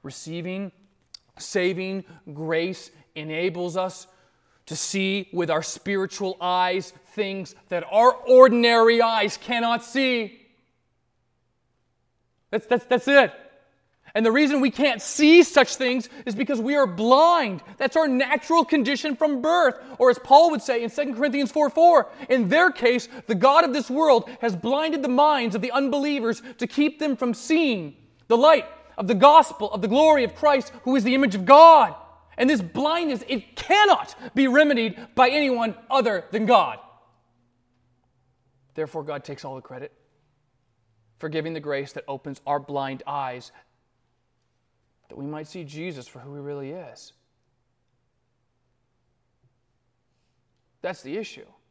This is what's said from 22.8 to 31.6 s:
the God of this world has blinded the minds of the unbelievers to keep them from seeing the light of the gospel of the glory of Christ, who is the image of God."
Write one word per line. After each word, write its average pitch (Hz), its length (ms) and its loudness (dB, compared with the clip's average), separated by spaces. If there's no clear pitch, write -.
the 214 80 -4
God 277 300 4
of 262 80 -4
this 269 160 -6
world 277 400 2
has 226 160 -4
blinded 277 480 -4
the 247 60 -4
minds 254 440 2
of 214 80 -4
the 240 100 -6
unbelievers 277 720 -2
to 233 60 -4
keep 302 320 -2
them 285 200 -4
from 240 160 -4
seeing 240 640 -4
the 226 80 4
light 294 280 4
of 196 100 -8
the 220 80 0
gospel 277 580 4
of 190 80 -8
the 208 80 -4
glory 294 340 2
of 220 100 -6
Christ, 285 380 -2
who 254 120 -2
is 240 80 0
the 247 100 0
image 269 220 0
of 185 100 -6
God." 294 480 8